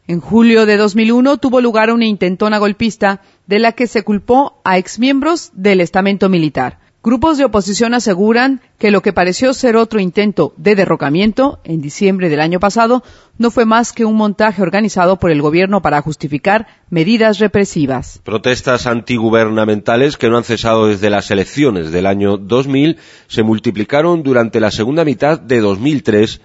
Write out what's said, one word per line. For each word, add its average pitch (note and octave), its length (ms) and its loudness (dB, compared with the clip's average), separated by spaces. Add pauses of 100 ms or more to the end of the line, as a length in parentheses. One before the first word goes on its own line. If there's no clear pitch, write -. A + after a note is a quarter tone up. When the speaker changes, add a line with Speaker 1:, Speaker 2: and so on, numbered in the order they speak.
Speaker 1:
En E3+ 140 -4
julio A3+ 440 4
de G#3 120 2
dos G#3 180 0
mil A3 160 2
uno B3+ 240 2
tuvo B3+ 240 0
lugar A3+ 320 0
una A#3 140 0
intentona G#3 540 -2
golpista G3+ 640 -2 (220)
de G3+ 140 0
la A3+ 140 2
que A#3+ 140 -2
se A3 160 -4
culpó A#3+ 600 -2
a F#3 140 0
exmiembros C4+ 760 -2
del F#3+ 280 2
estamento G3 480 0
militar. D3 500 -2 (240)
Grupos C4 340 0
de C#4 80 2
oposición G#3+ 480 -2
aseguran A#3 680 0 (180)
que G#3 100 0
lo G3+ 140 2
que G3 100 -2
pareció F#3 400 0
ser A#3 220 0
otro A3 240 0
intento F#3 580 -2
de G3 160 0
derrocamiento F#3+ 880 0
en D#3+ 160 -6
diciembre F3+ 500 -2
del D3 100 0
año E3+ 200 -2
pasado A3+ 440 0 (340)
no A#3 140 0
fue A#3 140 0
más A3 280 0
que A3+ 120 -2
un G#3+ 100 0
montaje G#3 480 0
organizado F#3+ 560 0
por F3+ 100 0
el D3+ 100 2
gobierno F3+ 440 0
para D3 180 0
justificar D#3 640 -4 (240)
medidas G#3 480 2
represivas. F#3 840 -2
Speaker 2:
Protestas B2 640 -2
antigubernamentales A2+ 1300 0
que A#2 120 0
no A#2 80 2
han A#2 60 0
cesado A2+ 440 0
desde G2+ 240 0
las G2+ 180 -2
elecciones G2 600 -2
del F2+ 160 0
año G2+ 300 0
dos A2 280 -2
mil C#3+ 320 0 (300)
se - 160 -2
multiplicaron A#2+ 800 0
durante A#2+ 360 0
la G#2+ 120 0
segunda C#3+ 340 -2
mitad C#3+ 340 -2
de A#2+ 200 -2
dos G2+ 200 0
mil C#3 220 -2
tres G#2+ 440 0